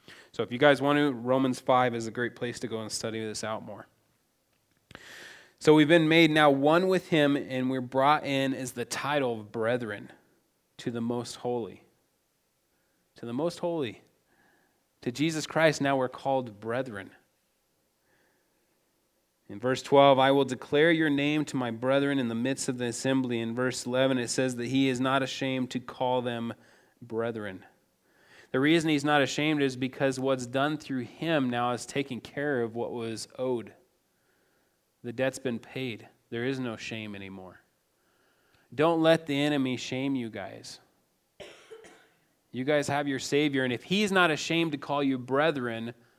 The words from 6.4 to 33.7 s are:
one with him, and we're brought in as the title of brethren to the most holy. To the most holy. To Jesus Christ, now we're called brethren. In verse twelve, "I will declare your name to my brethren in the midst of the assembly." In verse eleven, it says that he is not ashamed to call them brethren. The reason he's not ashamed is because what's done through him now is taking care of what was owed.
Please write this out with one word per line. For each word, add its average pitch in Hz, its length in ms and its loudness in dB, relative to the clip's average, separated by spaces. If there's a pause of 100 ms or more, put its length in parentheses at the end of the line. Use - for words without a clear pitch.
one 151 360 4
with 185 200 0
him, 147 280 4
and 127 360 -4
we're 131 100 -2
brought 131 420 2
in 135 300 -2
as 123 200 -8
the 120 120 -6
title 135 540 -2
of 104 120 -16
brethren 113 600 -4 (640)
to - 140 -6
the 117 100 -4
most 120 360 -4
holy. 120 440 -6 (1300)
To - 100 -16
the 117 80 -8
most 165 260 -4
holy. 160 440 -4 (1000)
To 127 100 -6
Jesus 151 360 -2
Christ, 156 340 2
now 139 160 2
we're 127 120 0
called 127 500 -4
brethren. 113 500 -6 (2500)
In 101 120 -12
verse 127 220 -2
twelve, 139 380 8
"I 135 120 6
will 139 140 4
declare 143 460 2
your 160 180 2
name 143 360 0
to - 100 -8
my 123 160 -2
brethren 135 480 0
in 120 80 -2
the 113 80 -4
midst 131 320 -4
of 127 100 -4
the 123 80 -4
assembly." 123 540 0
In 113 160 -4
verse 127 300 -2
eleven, 131 320 2
it 117 120 -4
says 131 280 -2
that 120 100 -6
he 135 220 2
is 123 100 -2
not 135 240 0
ashamed 131 480 -4
to 127 80 -4
call 127 420 -4
them 117 320 -6 (480)
brethren. 113 600 -8 (880)
The 131 80 2
reason 156 300 4
he's 143 160 2
not 147 160 4
ashamed 147 400 0
is 135 140 0
because 131 440 -2
what's 131 260 -2
done 139 320 -2
through 131 280 -6
him 151 440 -2
now 120 220 -2
is 117 140 -6
taking 139 360 -6
care 143 400 -4
of 113 140 -4
what 117 160 -6
was 113 360 -8 (100)
owed. 120 360 -4 (1300)